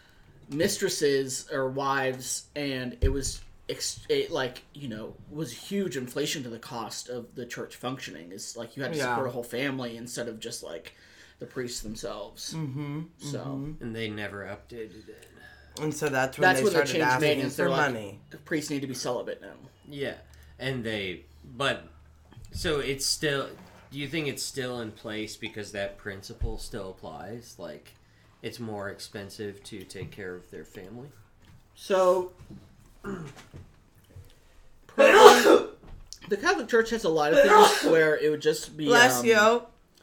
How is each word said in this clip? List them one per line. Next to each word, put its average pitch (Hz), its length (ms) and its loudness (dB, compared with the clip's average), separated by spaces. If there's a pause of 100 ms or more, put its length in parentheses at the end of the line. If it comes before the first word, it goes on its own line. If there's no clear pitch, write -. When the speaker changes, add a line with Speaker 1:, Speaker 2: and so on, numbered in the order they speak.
(500)
Speaker 1:
mistresses 143 1000 0
or 135 180 -2
wives, 131 760 -2 (100)
and 131 460 -6
it 143 80 4
was 135 320 -2 (280)
ex-, - 400 -8
it, 139 220 0
like, 131 320 -4 (120)
you 143 140 -12
know, 107 260 -10 (160)
was 147 220 -8
huge 196 440 -4
inflation 139 460 -4
to 120 80 -10
the 113 80 -12
cost - 500 -10
of 123 260 -10
the 120 120 -8
church - 300 -12
functioning. 95 560 -10
It's 107 240 -12
like 113 200 -12
you 135 60 -8
had 127 100 -4
to 151 60 -4
Speaker 2:
Yeah. 135 60 -2 (100)
Speaker 1:
support 120 140 -2
a - 20 -4
whole 123 120 -8
family 127 540 -6
instead 120 320 -8
of 110 100 -12
just, 113 240 -10
like, - 320 -14 (440)
the - 80 -14
priests 123 340 -8
themselves. 107 720 -10
Speaker 2:
Mm-hmm. 147 460 -6 (180)
Speaker 1:
So. 143 200 -8
Speaker 2:
Mm-hmm. 139 440 -8
Speaker 3:
And 113 140 -8
they 113 140 -4
never 101 340 -8
updated 107 640 -14
it. - 200 -20 (520)
Speaker 2:
And 151 140 -2
so 151 160 -2
that's 131 280 0
when 156 40 2
Speaker 1:
That's 180 180 6
Speaker 2:
they - 40 2
Speaker 1:
when 202 80 4
they 165 40 2
Speaker 2:
started 139 160 4
Speaker 1:
changed 160 140 2
Speaker 2:
asking 131 220 4
Speaker 1:
maintenance. 135 260 0
Speaker 2:
for 151 80 -2
Speaker 1:
They're 135 80 2
like, 135 220 2
Speaker 2:
money. 107 280 -8 (100)
Speaker 1:
"The 165 60 -16
priests 156 340 -4
need 139 120 -2
to 139 40 -6
be 127 80 -8
celibate 120 460 -6
now." 92 140 -16 (340)
Speaker 3:
Yeah. 139 260 -8 (440)
And 127 260 -6
they, 101 400 -4 (180)
but, 131 420 -4 (680)
so 156 260 -2
it's 135 280 -4
still, 139 420 -2 (420)
do 139 80 -12
you 143 80 -6
think 147 220 -4
it's 123 140 -6
still 123 380 -6
in 110 120 -8
place 107 440 -8
because 104 360 -10
that 98 260 -6
principle 107 600 -8
still 95 320 -10
applies? 92 680 -14
Like, - 360 -16 (460)
it's 117 200 -12
more 104 300 -8
expensive 101 720 -12
to 98 200 -14
take 92 280 -12
care 92 240 -10
of 87 160 -18
their 82 120 -14
family? 113 440 -16 (680)
Speaker 1:
So, 185 600 2 (680)
<coughs> - 0 - (1900)
the - 800 10 (640)
Catholic 311 280 0
Church 226 220 2
has 226 140 -2
a 180 40 2
lot 156 240 2
of - 80 8
things 415 520 8
where 156 240 6
it 151 140 2
would 147 120 -4
just 156 340 -2
be, 156 100 -6
Speaker 2:
Bless 247 340 6
Speaker 1:
um, 240 60 0
Speaker 2:
you. 226 360 6 (400)